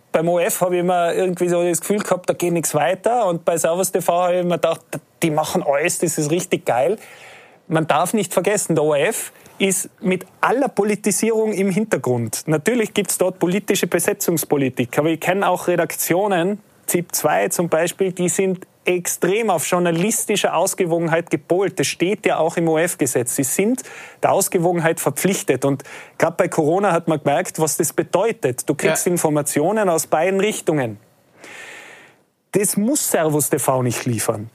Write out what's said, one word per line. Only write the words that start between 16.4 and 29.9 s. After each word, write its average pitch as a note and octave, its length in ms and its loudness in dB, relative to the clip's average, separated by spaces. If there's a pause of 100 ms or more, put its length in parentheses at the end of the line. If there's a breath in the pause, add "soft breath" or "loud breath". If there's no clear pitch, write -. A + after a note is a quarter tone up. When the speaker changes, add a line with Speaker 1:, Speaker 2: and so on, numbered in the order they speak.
Speaker 1:
zip F3 280 -2
zwei F3+ 340 0
zum E3+ 200 -2
Beispiel, F3 420 0
die F3+ 180 -2
sind F#3+ 360 0 (180)
extrem F3+ 680 0
auf E3 160 0
journalistische F3 840 0
Ausgewogenheit E3+ 760 0
gepolt. F3 500 0
Das - 80 0
steht G3 380 -2
ja F3+ 140 2
auch D#3+ 180 0
im E3+ 100 0
O-F-Gesetz. D#3+ 680 0
Sie C#3+ 60 0
sind A3 400 0 (380 loud breath)
der B2 120 4
Ausgewogenheit E3+ 680 2
verpflichtet. D3 640 0
Und C#3 200 0 (340 loud breath)
grad E3 180 2
bei F3 140 0
Corona F3 420 2
hat E3+ 160 0
man D#3 120 2
gemerkt, D3 400 0
was D#3 180 0
das E3 160 -2
bedeutet. E3+ 760 -2
Du D3+ 80 0
kriegst D#3+ 300 0
Speaker 2:
Ja. F3+ 80 2
Speaker 1:
Informationen E3+ 760 0
aus D#3+ 200 2